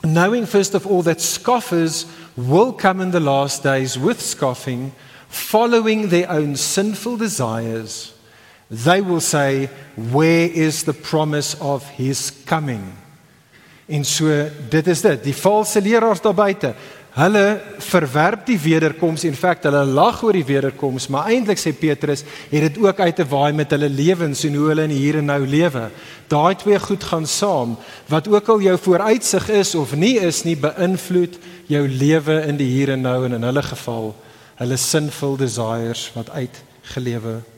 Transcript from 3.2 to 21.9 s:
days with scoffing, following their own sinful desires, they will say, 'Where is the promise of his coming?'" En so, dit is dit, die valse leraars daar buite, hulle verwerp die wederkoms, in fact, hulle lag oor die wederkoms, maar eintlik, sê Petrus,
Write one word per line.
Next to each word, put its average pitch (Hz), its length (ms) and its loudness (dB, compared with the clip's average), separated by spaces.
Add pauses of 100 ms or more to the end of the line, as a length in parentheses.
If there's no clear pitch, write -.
days 131 340 0
with 170 240 0
scoffing, 127 720 -4 (380)
following 220 800 0
their 175 200 2
own 151 260 0
sinful 214 640 -4
desires, 113 960 -6 (580)
they 156 300 2
will 175 200 0
say, 135 480 0 (260)
'Where 160 540 2
is 160 340 0
the 151 100 -2
promise 151 680 -2
of 139 280 -4 (100)
his 131 340 -4 (140)
coming?'" 117 520 -4 (960)
En 143 140 -2
so, 151 420 0 (220)
dit 156 180 2
is 175 140 0
dit, 147 220 2
die 135 120 -2
valse 208 460 2
leraars 220 400 2
daar 208 120 2
buite, 190 400 0 (380)
hulle 196 340 4 (380)
verwerp 165 640 0
die 240 140 2
wederkoms, 160 680 2
in 143 80 -2
fact, 175 320 0
hulle 143 160 4
lag 147 400 2
oor 214 120 4
die 160 120 0
wederkoms, 135 640 -2
maar 147 220 -2
eintlik, 214 260 0
sê 156 160 -2
Petrus, 147 480 -2 (280)